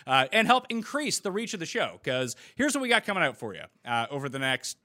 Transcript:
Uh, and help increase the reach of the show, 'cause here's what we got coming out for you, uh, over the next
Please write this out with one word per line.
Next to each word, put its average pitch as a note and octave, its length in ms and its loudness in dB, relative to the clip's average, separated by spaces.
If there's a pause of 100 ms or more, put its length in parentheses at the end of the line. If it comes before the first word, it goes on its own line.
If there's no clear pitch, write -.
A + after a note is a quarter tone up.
Uh, C3 260 4
and G#3+ 140 4
help B3 240 4
increase A#3 480 -4
the G3 140 -4
reach A3 240 -4
of F#3 40 -8
the D#3+ 60 -6
show, B2 380 -2
'cause B2+ 320 -2 (200)
here's C#4+ 200 2
what C#4 60 -2
we B3+ 80 0
got A3+ 140 4
coming F#3+ 200 0
out C3 140 0
for G#2 180 -10
you, D#2 80 -14 (200)
uh, A#2 280 0
over C#3+ 180 -6
the C3 80 -8
next C3 480 -2